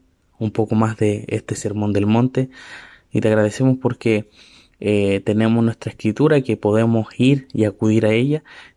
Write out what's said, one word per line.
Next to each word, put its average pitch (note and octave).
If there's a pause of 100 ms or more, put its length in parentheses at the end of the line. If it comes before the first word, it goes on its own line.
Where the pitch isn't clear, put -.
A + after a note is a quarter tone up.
(380)
un G#2+
poco A2
más A2
de G#2+
este A2
Sermón G#2
del G2+
Monte. B2+ (640)
Y G#2+
te A2
agradecemos A2
porque, A2+ (540)
eh, G2+
tenemos A2
nuestra -
escritura C#3+
que A2+
podemos A2 (100)
ir C3+
y A2
acudir A2
a G#2+
ella C#3 (340)